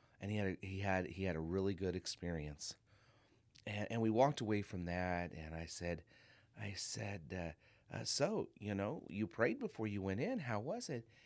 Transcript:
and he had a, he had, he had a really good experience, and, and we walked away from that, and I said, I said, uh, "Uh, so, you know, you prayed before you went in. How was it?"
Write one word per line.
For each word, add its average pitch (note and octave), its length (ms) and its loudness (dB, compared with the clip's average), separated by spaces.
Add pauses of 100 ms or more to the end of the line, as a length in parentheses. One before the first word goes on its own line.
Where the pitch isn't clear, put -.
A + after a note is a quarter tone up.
(180)
and G2 120 -4
he G#2+ 80 0
had G2+ 80 2
a, F#2+ 200 -2
he G2 140 -2
had, F#2+ 260 4
he F#2+ 180 -4
had F2 120 2
a D#2+ 40 0
really F#2+ 340 2
good F2+ 200 0
experience, D#2+ 800 -4 (920)
and, G#2 240 -2
and A2+ 100 0
we A2+ 80 6
walked C3 320 6
away G#2 220 4
from F2+ 240 -4
that, F2 460 0
and D#2+ 220 -8
I E2 120 -4
said, E2+ 360 -4 (560)
I G2+ 160 -6
said, G2+ 460 -4 (100)
uh, F2 220 -2 (400)
"Uh, - 120 -2
so, F3 440 2 (100)
you G#2 160 -2
know, G#2 340 0
you G#2 180 0
prayed B2 320 2
before G3 280 -2
you G2+ 160 -2
went F#2+ 180 0
in. A3 200 0
How A#2+ 200 0
was G3 280 -4
it?" A#2+ 180 -6 (200)